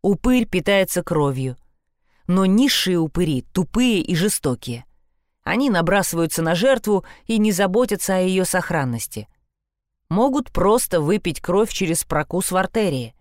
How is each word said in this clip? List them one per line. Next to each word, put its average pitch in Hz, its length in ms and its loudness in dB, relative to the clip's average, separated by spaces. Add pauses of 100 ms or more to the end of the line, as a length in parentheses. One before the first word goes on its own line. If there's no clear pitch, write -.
Упырь 233 460 2
питается 190 560 0
кровью. 135 520 -2 (680)
Но 190 220 2
низшие 196 500 2
упыри 160 460 0 (100)
тупые 214 480 0
и - 140 -2
жестокие. 127 720 -4 (580)
Они 247 260 0
набрасываются 170 720 0
на 165 140 0
жертву 214 500 0 (200)
и - 120 -2
не 214 140 2
заботятся 196 640 0
о 185 40 0
ее 185 260 0
сохранности. 131 800 -4 (840)
Могут 247 420 0
просто 196 480 2
выпить 170 420 -2
кровь 202 300 0
через 170 320 -2
прокус 156 480 -4
в 180 60 0
артерии. 160 640 -2